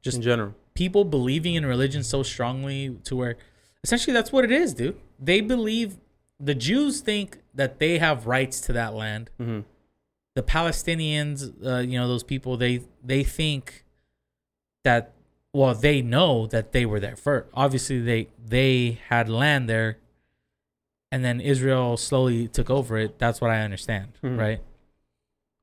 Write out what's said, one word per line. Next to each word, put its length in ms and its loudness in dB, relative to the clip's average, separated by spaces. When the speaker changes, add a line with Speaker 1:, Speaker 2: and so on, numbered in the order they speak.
Speaker 1:
Just 160 -4
Speaker 2:
In 60 -4
general. 320 0
Speaker 1:
people 320 2
believing 500 -2
in 100 -2
religion 380 0
so 200 -2
strongly 800 -6
to 100 -6
where, 220 -4
essentially 300 0
that's 180 0
what 120 4
it 80 2
is, 220 2
dude. 260 -6
They 220 2
believe, 560 -2
the 160 -2
Jews 460 0
think 380 -4
that 260 -2
they 200 2
have 280 0
rights 340 0
to 120 -2
that 200 -2
land. 360 -6
Speaker 2:
Mm-hmm. 220 -4
Speaker 1:
The 80 -2
Palestinians, 1120 0
uh, 140 0
you 200 -2
know, 80 0
those 160 -2
people, 340 -4
they, 240 0
they 200 0
think 600 -4
that, 300 2
well, 200 4
they 300 4
know 440 2
that 260 -2
they 120 4
were 140 0
there 160 -6
first. 380 -2
Obviously, 460 0
they, 280 0
they 560 2
had 200 2
land 380 2
there, 300 0
and 140 -2
then 160 0
Israel 560 2
slowly 500 2
took 220 0
over 280 0
it. 200 -2
That's 240 0
what 80 2
I 120 2
understand, 520 -6
Speaker 2:
Mm-hmm. 160 -4
Speaker 1:
right? 220 0